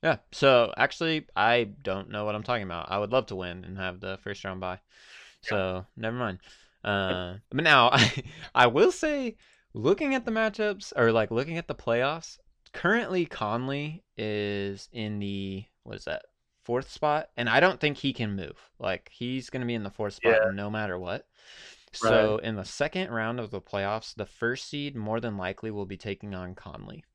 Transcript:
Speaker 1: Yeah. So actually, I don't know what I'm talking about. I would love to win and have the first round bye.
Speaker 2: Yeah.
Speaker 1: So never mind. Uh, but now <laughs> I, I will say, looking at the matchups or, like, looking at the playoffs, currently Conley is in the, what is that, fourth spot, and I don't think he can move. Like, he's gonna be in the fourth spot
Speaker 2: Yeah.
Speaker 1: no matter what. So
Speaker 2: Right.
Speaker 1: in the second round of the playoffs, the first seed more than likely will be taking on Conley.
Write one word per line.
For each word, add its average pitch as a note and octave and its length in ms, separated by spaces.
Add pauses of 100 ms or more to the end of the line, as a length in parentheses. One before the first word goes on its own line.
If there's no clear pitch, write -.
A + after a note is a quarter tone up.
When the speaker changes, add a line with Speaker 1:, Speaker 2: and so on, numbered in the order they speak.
Speaker 1:
Yeah. D3+ 140 (160)
So B2 440
actually, D#3 500 (100)
I A#2 280 (180)
don't G2 280
know G#2 140
what G#2+ 100
I'm G#2+ 80
talking A2+ 220
about. E2+ 260
I G2 80
would G#2 140
love B2+ 140
to G#2 100
win F2+ 280
and F#2 140
have F#2 220
the F#2+ 220
first G2+ 220
round F#2+ 160
bye. F#2 200 (640)
Speaker 2:
Yeah. - 60
Speaker 1:
So F#2 360 (100)
never A2+ 200
mind. G#2 220 (460)
Uh, F#2 520 (140)
but C#3+ 140
now C3+ 260
<laughs> - 20
I, B2 200 (420)
I B2 140
will F3 240
say, C#4+ 440 (380)
looking G#3 400
at B3+ 100
the A#3+ 80
matchups G#3+ 640
or, A#2 160
like, A2 180
looking D3 280
at E3+ 100
the C#3+ 60
playoffs, C3 640 (340)
currently F#3 540
Conley C#3 760 (140)
is G2+ 760
in G#2+ 280
the, G2 440 (200)
what - 120
is - 80
that, - 180 (420)
fourth B2 260
spot, D3+ 460
and A#2+ 120
I A#2+ 120
don't F3+ 200
think D3 160
he C3+ 160
can G#2 240
move. - 420
Like, F#2+ 340
he's B2 380
gonna A#2 160
be A#2+ 80
in A2 80
the G2 80
fourth G#2 240
spot A2+ 300
Speaker 2:
Yeah. A2 80
Speaker 1:
no G2+ 180
matter G#2+ 280
what. F#2 280 (680)
So A2 440
Speaker 2:
Right. - 80
Speaker 1:
in A2 120
the F#2+ 80
second D#3 460
round A#2 300
of G#2+ 100
the G2+ 100
playoffs, G2+ 540
the G#2 120
first - 420
seed C#3+ 260
more A2 260
than A2+ 180
likely F#2+ 320
will G#2 160
be G2 100
taking G2+ 380
on F2+ 200
Conley. - 500 (100)